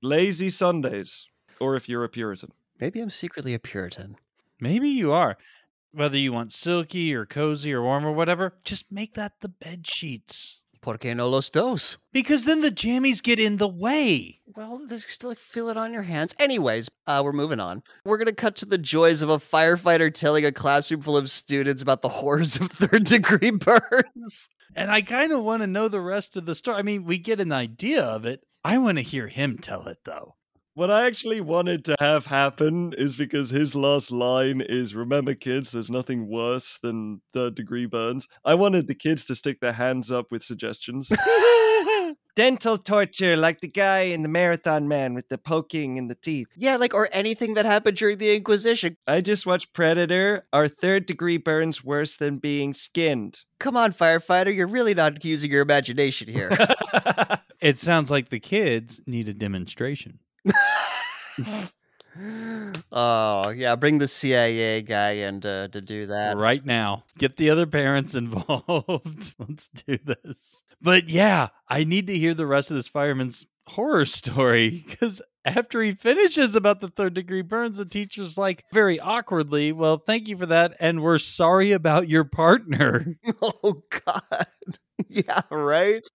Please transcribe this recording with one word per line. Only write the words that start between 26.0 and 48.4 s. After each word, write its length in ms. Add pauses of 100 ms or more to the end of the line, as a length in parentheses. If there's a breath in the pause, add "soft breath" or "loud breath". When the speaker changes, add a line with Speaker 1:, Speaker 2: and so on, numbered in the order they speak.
Speaker 3:
rest 340
of 100
the 100
story. 220
I 40
mean, 240
we 120
get 220
an 140
idea 500
of 220
it. 180 (220)
I 140
wanna 220
hear 260
him 320
tell 280
it, 180
though. 300 (380)
Speaker 1:
What 180
I 140
actually 340
wanted 460
to 140
have 260
happen 720
is 180
because 360
his 240
last 360
line 480
is, 360
"Remember, 400
kids, 360
there's 200
nothing 360
worse 540
than 400 (100)
third-degree 540
burns." 420 (160 soft breath)
I 120
wanted 320
the 80
kids 300
to 100
stick 260
their 120
hands 380
up 200
with 120
suggestions. 760
Speaker 3:
<laughs> 1160
Speaker 1:
Dental 420
torture, 600
like 240
the 80
guy 320
in 220
The 60
Marathon 600
Man 240
with 160
the 80
poking 580
in 140
the 60
teeth. 320 (100)
Speaker 2:
Yeah, 180
like, 180
or 200
anything 400
that 120
happened 300
during 220
the 180
Inquisition. 600 (100)